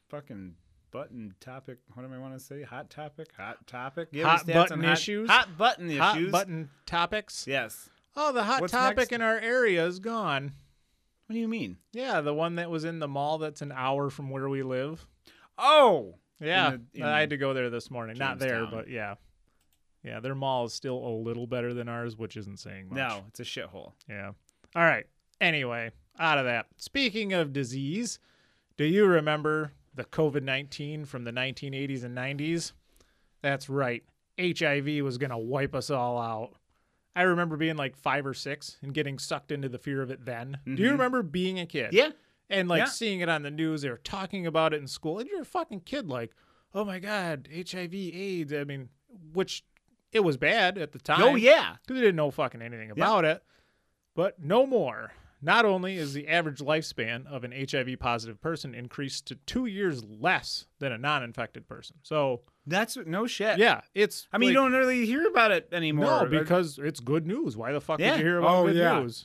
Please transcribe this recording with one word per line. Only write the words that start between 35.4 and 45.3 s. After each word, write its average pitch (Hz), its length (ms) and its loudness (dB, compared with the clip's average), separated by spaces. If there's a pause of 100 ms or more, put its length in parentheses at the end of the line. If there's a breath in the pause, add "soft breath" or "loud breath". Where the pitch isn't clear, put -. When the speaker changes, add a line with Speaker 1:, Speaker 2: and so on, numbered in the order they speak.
Speaker 2:
us 131 160 -4
all 123 280 0
out. 113 340 -4 (640)
I 180 60 4
remember 175 340 2
being, 160 200 0
like, 139 200 -4
five 139 280 0
or 135 100 -6
six - 480 -10
and 139 120 -8
getting 139 240 -2
sucked - 320 -6
into 139 180 -4
the 120 100 -10
fear 135 220 -4
of 131 120 -4
it 131 120 -14
then. 127 400 -10
Do 131 60 -8
you 135 80 -4
Speaker 1:
Mm-hmm. 240 140 6
Speaker 2:
remember 254 320 2
being 180 340 -2
a 170 80 -4
kid? 135 260 -4
Speaker 1:
Yeah. 269 180 6 (380 soft breath)
Speaker 2:
And, 185 200 0
like, 208 120 4
Speaker 1:
Yeah. 233 40 4
Speaker 2:
seeing 220 360 -2
it 170 80 -2
on 156 140 2
the 143 80 -8
news, 156 320 -2
they 139 80 -4
were 117 60 -8
talking 190 500 -6
about 160 280 2
it 151 60 -2
in 135 60 -12
school, 165 320 -6
and 254 100 -8
you're 392 120 -6